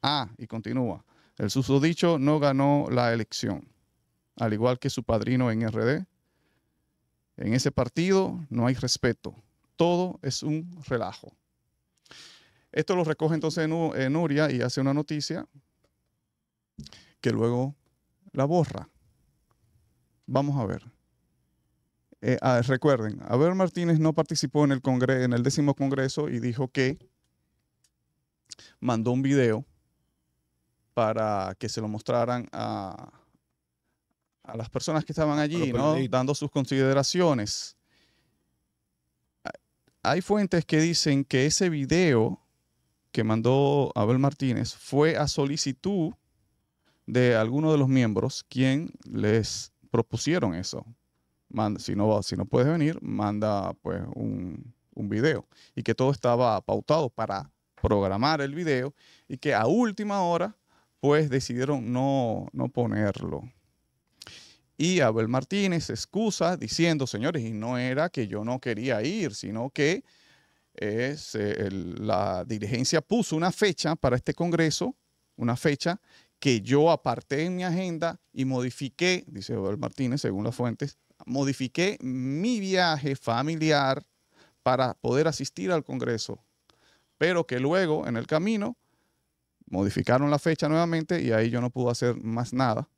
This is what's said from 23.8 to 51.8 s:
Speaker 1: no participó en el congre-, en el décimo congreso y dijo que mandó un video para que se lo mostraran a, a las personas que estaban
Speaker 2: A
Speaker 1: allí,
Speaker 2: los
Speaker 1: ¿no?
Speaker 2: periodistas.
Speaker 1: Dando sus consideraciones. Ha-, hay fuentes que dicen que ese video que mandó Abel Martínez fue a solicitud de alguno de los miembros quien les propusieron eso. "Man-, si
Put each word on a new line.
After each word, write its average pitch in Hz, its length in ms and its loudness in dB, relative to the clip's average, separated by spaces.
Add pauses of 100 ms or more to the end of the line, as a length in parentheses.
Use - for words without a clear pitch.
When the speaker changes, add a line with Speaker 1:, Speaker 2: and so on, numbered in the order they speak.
Speaker 1:
no 160 140 4
participó 147 520 2
en 139 80 4
el 127 80 -2
congre-, 127 420 2
en 123 80 2
el 120 120 2
décimo 139 300 2
congreso 135 540 -2
y 120 140 -4
dijo 123 260 -4
que 135 300 0 (1800)
mandó 117 300 0
un 131 100 0
video 135 420 2 (1300)
para 107 680 0
que 110 100 -6
se - 100 -6
lo 110 80 -4
mostraran 117 640 -2
a, 104 640 -8 (1300)
a 113 140 -12
las 113 120 -6
personas 151 360 -2
que - 80 -10
estaban 151 260 2
Speaker 2:
A 151 40 2
Speaker 1:
allí, 151 160 0
Speaker 2:
los 156 100 0
Speaker 1:
¿no? 123 40 -4
Speaker 2:
periodistas. 135 380 2
Speaker 1:
Dando 131 240 2
sus 143 160 -6
consideraciones. 135 1300 2 (1700)
Ha-, - 60 -10 (500)
hay 151 200 0
fuentes 196 440 2
que 156 160 4
dicen 151 420 2
que 131 220 2
ese 175 240 2
video 143 720 2 (720)
que 117 100 0
mandó 127 720 2
Abel 113 240 4
Martínez 135 540 0
fue 156 420 2
a 147 120 0
solicitud 156 840 -2 (920)
de 123 300 4
alguno 123 380 2
de 151 40 4
los 135 120 4
miembros 120 580 2
quien 131 420 0 (140)
les 107 680 0 (180)
propusieron 120 640 0
eso. 85 300 -8 (640)
"Man-, 107 280 -2
si - 180 -6